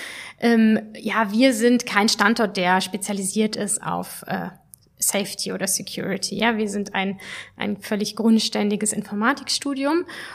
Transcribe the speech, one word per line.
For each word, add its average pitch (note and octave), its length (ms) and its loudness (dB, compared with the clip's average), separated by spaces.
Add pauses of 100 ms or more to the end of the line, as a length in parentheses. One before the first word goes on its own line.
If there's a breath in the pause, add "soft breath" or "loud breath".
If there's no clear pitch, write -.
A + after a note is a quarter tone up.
(400 loud breath)
Ähm, A3+ 400 6 (200)
ja, G#3 320 0
wir B3+ 220 6
sind A#3 320 4
kein G#3 240 2
Standort, G#3 480 2
der F#3 240 4
spezialisiert G#3 720 -2
ist - 260 -4
auf, F3 460 -6
äh, F3+ 220 -4 (500)
Safety - 520 -2
oder F#3+ 160 -4
Security. F#3+ 680 -4
Ja, A3 200 0
wir G#3+ 120 0
sind G3 240 -6
ein, G3 260 -2 (380 loud breath)
ein G#3 200 -2
völlig G#3 380 -4
grundständiges G#3+ 760 2
Informatikstudium. C#4 1120 -2 (300 loud breath)